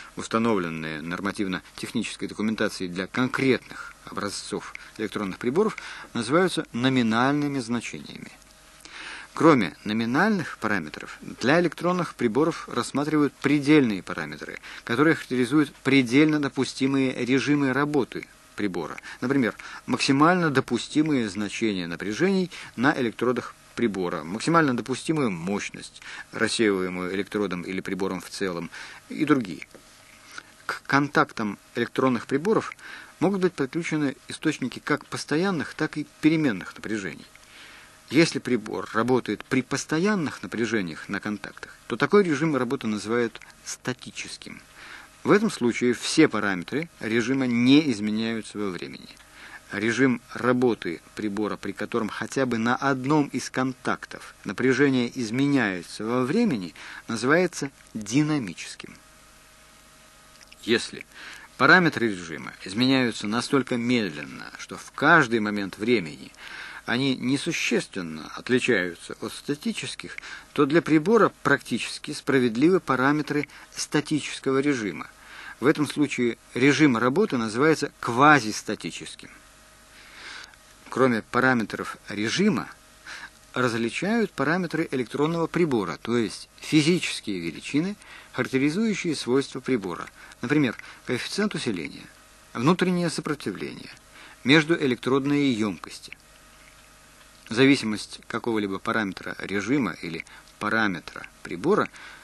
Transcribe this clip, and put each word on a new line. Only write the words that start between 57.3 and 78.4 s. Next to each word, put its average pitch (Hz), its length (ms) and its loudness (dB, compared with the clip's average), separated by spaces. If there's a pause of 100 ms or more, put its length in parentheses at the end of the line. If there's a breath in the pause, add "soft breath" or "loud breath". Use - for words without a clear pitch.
динамическим. 127 1000 -2 (1700)
Если - 440 -2 (520 loud breath)
параметры 147 520 6
режима 82 440 -10 (100)
изменяются 123 640 0
настолько 120 520 0
медленно, 85 840 -2
что - 180 -12
в - 140 -16
каждый 139 480 4
момент 104 400 -4
времени 101 520 -2 (540 loud breath)
они 127 300 0
несущественно 120 1200 -2
отличаются 101 840 0
от 107 140 -8
статических, - 840 -6 (360 loud breath)
то 147 140 4
для 160 160 4
прибора 160 580 4
практически - 720 -2
справедливы 135 640 2
параметры 143 680 0 (260 loud breath)
статического 143 840 -2
режима. 127 480 -2 (520 loud breath)
В 113 60 0
этом 147 220 4
случае 127 500 0 (160)
режим 135 420 6
работы 135 420 2
называется 123 600 2
квазистатическим. 117 1300 2 (1600 loud breath)